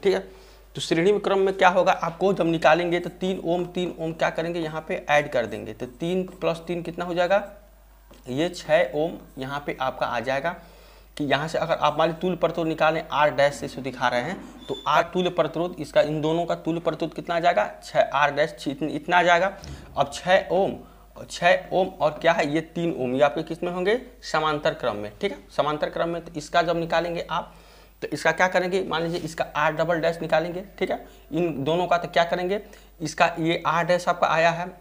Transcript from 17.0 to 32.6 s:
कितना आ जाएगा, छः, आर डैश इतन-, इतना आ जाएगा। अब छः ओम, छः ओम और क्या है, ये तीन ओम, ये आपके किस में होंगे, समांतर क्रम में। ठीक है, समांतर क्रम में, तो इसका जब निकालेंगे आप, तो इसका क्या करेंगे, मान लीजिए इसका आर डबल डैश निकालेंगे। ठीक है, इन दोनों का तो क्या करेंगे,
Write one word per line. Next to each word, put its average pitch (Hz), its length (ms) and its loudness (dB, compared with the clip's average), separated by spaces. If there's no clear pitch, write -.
कितना - 200 -6
आ 165 60 2
जाएगा, 190 260 4
छः, - 220 -2
आर 143 300 2
डैश 156 340 0
इतन-, 143 220 -4
इतना 175 280 2
आ 175 40 6
जाएगा। 175 300 4
अब 143 160 0
छः 185 380 2
ओम, 175 260 2
छः - 500 2
ओम 190 180 0
और 151 220 0
क्या 160 200 2
है, 165 160 2
ये 156 120 0
तीन 170 240 -2
ओम, 127 200 -2
ये 135 80 4
आपके 147 220 2
किस 165 180 -8
में 175 100 -4
होंगे, 196 280 0
समांतर 156 500 0
क्रम 113 220 -4
में। 104 140 -8
ठीक 202 120 -2
है, 285 60 -12
समांतर 151 400 -2
क्रम 170 180 -2
में, 170 160 -6
तो 165 100 -16
इसका 170 280 0
जब 165 140 0
निकालेंगे 170 540 -2
आप, 170 240 -6
तो - 60 -8
इसका 156 240 0
क्या 185 160 4
करेंगे, 185 340 0
मान 165 200 -2
लीजिए 165 180 -4
इसका 156 240 -6
आर 156 160 2
डबल 160 280 0
डैश 165 200 0
निकालेंगे। 170 440 -2
ठीक 180 120 -2
है, - 140 -6
इन 156 320 0
दोनों 170 220 0
का 170 120 2
तो 165 100 -4
क्या 175 160 2
करेंगे, 180 360 -2